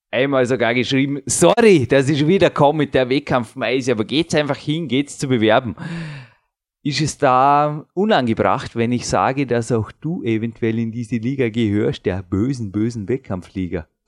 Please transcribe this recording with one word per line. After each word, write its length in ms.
einmal 340
sogar 280
geschrieben, 520
„Sorry, 640
dass 220
ich 100
schon 80
wieder 220
komme 300
mit 140
der 160
Wettkampfmeise, 840
aber 120
geht's 300
einfach 220
hin, 300
geht's 300
zu 100
bewerben.“ 480
Ist 180
es 160
da 760
unangebracht, 800
wenn 160
ich 160
sage, 400
dass 240
auch 200
du 320
eventuell 560
in 120
diese 240
Liga 340
gehörst, 560
der 180
bösen, 480
bösen 380
Wettkampfliga? 800